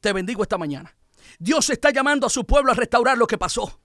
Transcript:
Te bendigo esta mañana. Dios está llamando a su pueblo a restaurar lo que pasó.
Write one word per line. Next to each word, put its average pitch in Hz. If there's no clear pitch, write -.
Te 208
bendigo 196
esta 196
mañana. 151
Dios 240
está 277
llamando 269
a 277
su 233
pueblo 269
a -
restaurar 247
lo 233
que 220
pasó. -